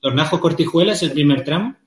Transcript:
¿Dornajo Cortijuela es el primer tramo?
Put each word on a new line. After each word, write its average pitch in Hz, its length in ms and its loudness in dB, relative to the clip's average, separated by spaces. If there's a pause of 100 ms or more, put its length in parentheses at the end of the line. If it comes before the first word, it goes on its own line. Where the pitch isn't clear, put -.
¿Dornajo 151 400 0
Cortijuela 170 520 2
es 175 100 -4
el 151 100 -2
primer 143 320 2
tramo? 190 320 -4 (100)